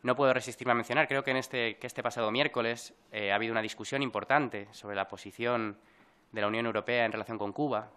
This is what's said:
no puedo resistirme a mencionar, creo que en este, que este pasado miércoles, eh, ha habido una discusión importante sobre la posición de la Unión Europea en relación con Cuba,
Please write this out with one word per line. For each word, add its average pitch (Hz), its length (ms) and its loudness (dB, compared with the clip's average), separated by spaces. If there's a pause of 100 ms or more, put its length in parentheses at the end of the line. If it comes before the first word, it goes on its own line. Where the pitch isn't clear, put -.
no 127 140 2
puedo 131 180 6
resistirme 123 380 -2
a - 20 6
mencionar, 127 320 4
creo 139 160 0
que 139 80 -2
en 131 60 2
este, 120 400 -2
que 123 100 -12
este 123 160 -8
pasado 113 300 0
miércoles, 120 600 0 (200)
eh, 104 180 -2
ha 101 60 6
habido 113 160 0
una 113 100 2
discusión 113 400 -4
importante 110 720 0
sobre 104 240 -8
la 98 100 0
posición 110 720 -4 (540)
de 110 80 -4
la 104 80 2
Unión 113 180 0
Europea 117 380 2
en 110 80 2
relación 107 260 -6
con 101 140 -4
Cuba, 123 440 -2